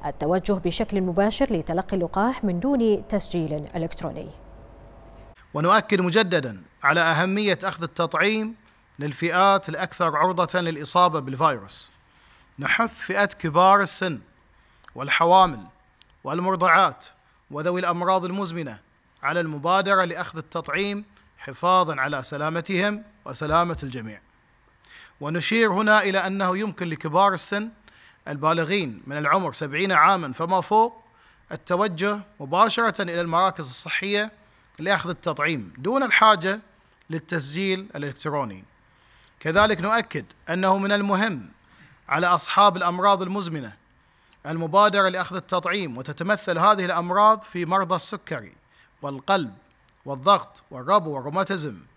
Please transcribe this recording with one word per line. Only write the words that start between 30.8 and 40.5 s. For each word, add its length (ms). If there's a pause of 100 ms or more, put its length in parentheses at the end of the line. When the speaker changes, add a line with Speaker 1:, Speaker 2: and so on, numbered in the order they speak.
Speaker 2:
التوجه 680 (200)
مباشرة 600
إلى 180
المراكز 480
الصحية 640 (480)
لأخذ 300
التطعيم 680
دون 240
الحاجة 580 (500)
للتسجيل 880
الإلكتروني. 680 (760)
كذلك 400
نؤكد 440 (260)